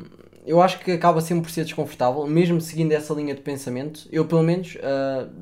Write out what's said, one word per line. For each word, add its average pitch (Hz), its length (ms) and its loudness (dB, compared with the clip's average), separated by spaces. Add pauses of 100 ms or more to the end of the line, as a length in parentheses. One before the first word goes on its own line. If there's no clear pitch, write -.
(460)
eu 165 160 4
acho 185 180 4
que - 120 -2
acaba 170 300 4
sempre 170 220 0
por - 80 -12
ser 160 140 -4
desconfortável, 143 600 -2
mesmo 170 360 4
seguindo 160 320 -2
essa 151 200 0
linha 147 220 -4
de 139 60 -12
pensamento. 139 680 -8
Eu, 160 160 2
pelo 165 140 4
menos, 175 400 0
ah, 135 480 -2 (120)